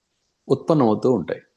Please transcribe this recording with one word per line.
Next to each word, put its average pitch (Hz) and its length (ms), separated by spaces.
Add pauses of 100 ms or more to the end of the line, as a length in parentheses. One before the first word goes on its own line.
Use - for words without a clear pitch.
(480)
ఉత్పన్నమవుతూ 127 640
ఉంటాయి, 98 300 (160)